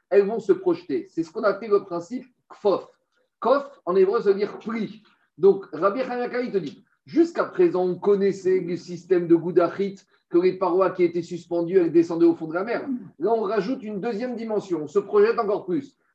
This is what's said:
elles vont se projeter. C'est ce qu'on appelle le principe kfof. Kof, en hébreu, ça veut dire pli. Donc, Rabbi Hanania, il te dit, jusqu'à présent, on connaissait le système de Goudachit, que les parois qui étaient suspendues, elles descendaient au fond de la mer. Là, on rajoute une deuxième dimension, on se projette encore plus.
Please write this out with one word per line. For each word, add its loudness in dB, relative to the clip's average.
elles 4
vont -4
se 2
projeter. -4
C'est -6
ce -16
qu'on -6
appelle -2
le 2
principe -10
kfof. -2
Kof, -2
en 0
hébreu, 4
ça 0
veut 4
dire -6
pli. -10
Donc, 4
Rabbi 0
Hanania, -4
il -6
te -2
dit, -10
jusqu'à 0
présent, 2
on -2
connaissait 2
le -6
système -2
de 6
Goudachit, 0
que 2
les 2
parois 2
qui -2
étaient 0
suspendues, -2
elles 2
descendaient 4
au 6
fond -10
de -8
la -2
mer. -6
Là, 0
on 2
rajoute -4
une -8
deuxième -6
dimension, -4
on -10
se -2
projette 2
encore -2
plus. -6